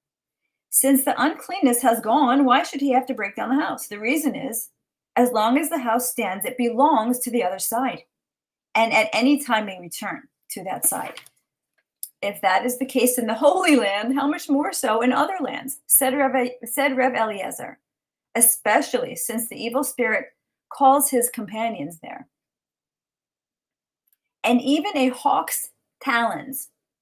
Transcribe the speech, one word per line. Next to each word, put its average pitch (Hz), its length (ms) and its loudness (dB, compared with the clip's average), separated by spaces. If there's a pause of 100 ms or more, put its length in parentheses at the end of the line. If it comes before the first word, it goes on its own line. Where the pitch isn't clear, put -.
(720)
"Since 262 340 2
the - 180 -2
uncleanness 311 600 0
has 226 180 2
gone, 262 460 4
why 262 160 4
should 302 180 -10
he 277 120 0
have 247 140 2
to 262 80 -4
break 202 220 -6
down 220 140 -4
the 277 120 2
house?" - 260 -6
The 208 120 -10
reason 262 340 -2
is, - 360 -8 (460)
as 247 140 4
long 220 280 2
as 320 100 -2
the 330 100 -4
house 240 300 0
stands, 202 380 -4
it 254 100 -6
belongs 247 640 2
to 247 120 -8
the 233 140 0
other 185 140 -4
side, 233 460 -4 (680)
and 220 200 2
at 214 180 2
any 262 260 4
time 220 280 0
may 185 120 -10
return 175 500 -12 (220)
to 180 140 -12
that - 220 -4
side. - 340 -4 (1000)
If 202 200 -6
that 190 220 2
is 247 140 -2
the 262 80 -4
case 247 320 2
in 226 80 -2
the 220 80 0
Holy 349 400 4
Land, 220 400 2
how 277 140 0
much 330 200 -2
more 302 240 0
so 226 300 0
in 247 100 4
other 330 280 0
lands? - 480 -8
Said 262 260 4
Rev-, 254 400 0 (100)
said 269 320 0
Rev 254 200 2
Eliezer, 214 640 -6 (560)
"Especially - 800 0
since 220 320 -6
the - 120 -12
evil 233 220 -2
spirit 220 500 -2 (360)
calls 277 420 4
his 240 180 2
companions 208 720 -6
there. - 300 -16 (2250)
And 240 180 4
even 311 340 0
a 262 120 2
hawk's - 640 -2 (280)
talons 233 720 -4 (320)